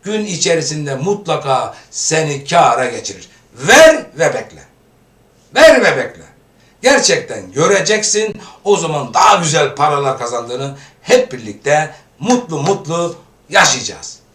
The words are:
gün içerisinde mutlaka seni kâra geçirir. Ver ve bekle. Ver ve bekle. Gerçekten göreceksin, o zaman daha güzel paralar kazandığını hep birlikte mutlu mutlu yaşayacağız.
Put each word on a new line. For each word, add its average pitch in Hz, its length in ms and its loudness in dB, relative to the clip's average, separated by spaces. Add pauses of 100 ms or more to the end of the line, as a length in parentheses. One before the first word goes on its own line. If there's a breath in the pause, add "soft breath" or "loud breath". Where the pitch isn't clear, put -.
gün 208 220 -6
içerisinde 151 680 -4
mutlaka 151 800 -4 (160 loud breath)
seni 151 540 -4
kâra 143 400 2
geçirir. - 440 -10 (240 soft breath)
Ver 277 520 6 (100)
ve 147 180 0
bekle. - 300 -12 (920)
Ver 277 260 6
ve 175 160 0
bekle. - 320 -10 (520 soft breath)
Gerçekten 123 720 0
göreceksin, 202 920 0 (220 loud breath)
o 202 140 2
zaman 156 360 -6
daha - 220 4
güzel 151 400 0
paralar 143 420 -2
kazandığını 123 600 -8 (240 loud breath)
hep 247 320 2
birlikte 135 600 -4 (240 loud breath)
mutlu 208 420 -2
mutlu 170 540 -4 (340)
yaşayacağız. - 680 -2 (160)